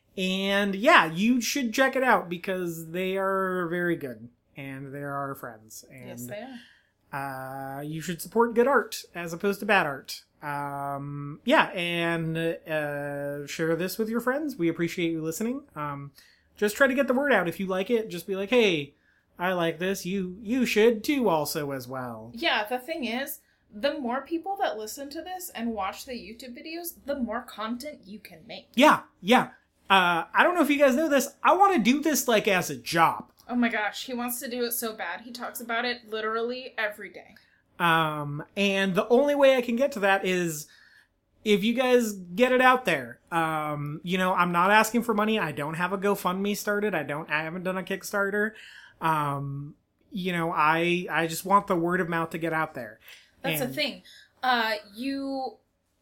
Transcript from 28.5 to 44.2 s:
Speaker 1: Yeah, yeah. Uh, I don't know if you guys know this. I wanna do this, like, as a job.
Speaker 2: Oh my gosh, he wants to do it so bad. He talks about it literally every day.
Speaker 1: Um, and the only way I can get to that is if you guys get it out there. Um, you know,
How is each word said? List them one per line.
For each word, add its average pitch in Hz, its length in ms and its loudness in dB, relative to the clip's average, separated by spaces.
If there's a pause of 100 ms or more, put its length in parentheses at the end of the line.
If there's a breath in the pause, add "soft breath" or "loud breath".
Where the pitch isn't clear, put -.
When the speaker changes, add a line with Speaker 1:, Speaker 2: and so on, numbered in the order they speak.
Speaker 1:
Yeah, 247 260 6 (200)
yeah. 196 280 4 (400)
Uh, 175 340 6 (100)
I 214 100 6
don't 349 120 4
know 349 60 4
if 262 80 4
you 285 100 2
guys 269 160 6
know 320 140 2
this. 269 200 4 (140)
I 285 120 8
wanna 381 240 6
do 247 220 4
this, 302 260 0
like, 214 200 4
as 185 220 2
a 147 60 -6
job. 156 560 2 (180)
Speaker 2:
Oh 247 60 -4
my 240 140 2
gosh, 208 360 -4
he 262 80 -10
wants 240 260 -6
to 277 100 -10
do 240 160 -4
it 233 60 -4
so 226 220 -6
bad. 185 280 -8
He 240 100 -18
talks 240 300 -10
about 233 240 -4
it 240 240 -6
literally 226 680 -4
every 208 320 -6
day. 165 260 -20 (440 soft breath)
Speaker 1:
Um, 151 640 0 (120)
and 196 400 2
the 220 140 2
only 285 260 4
way 269 200 8
I 247 60 2
can 240 140 -2
get 277 160 2
to 220 80 -6
that 196 260 4
is 175 420 -2 (800 soft breath)
if 208 180 4
you 226 100 4
guys 247 400 4
get 190 380 0
it 254 100 6
out 254 240 6
there. 131 340 0 (120)
Um, 151 720 -2
you 180 140 -2
know, 185 160 2